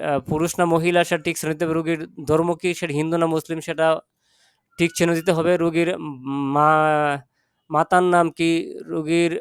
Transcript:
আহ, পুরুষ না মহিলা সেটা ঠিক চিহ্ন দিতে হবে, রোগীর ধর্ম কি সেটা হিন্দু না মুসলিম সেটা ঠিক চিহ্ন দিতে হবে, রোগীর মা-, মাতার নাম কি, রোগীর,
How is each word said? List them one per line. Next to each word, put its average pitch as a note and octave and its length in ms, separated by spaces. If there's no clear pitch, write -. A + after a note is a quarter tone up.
আহ, D3 180
পুরুষ D#3+ 380
না F#3 60
মহিলা E3+ 400
সেটা E3+ 180
ঠিক E3+ 140
চিহ্ন D#3 160
দিতে D#3 120
হবে, D#3+ 100
রোগীর D#3+ 260
ধর্ম D#3 300
কি F3+ 200
সেটা D#3+ 200
হিন্দু D#3+ 220
না E3+ 100
মুসলিম D#3+ 340
সেটা D#3+ 260
ঠিক E3+ 160
চিহ্ন E3+ 200
দিতে E3 180
হবে, E3 240
রোগীর E3 320
মা-, D3+ 680
মাতার E3 320
নাম F3 280
কি, E3 200
রোগীর, E3 560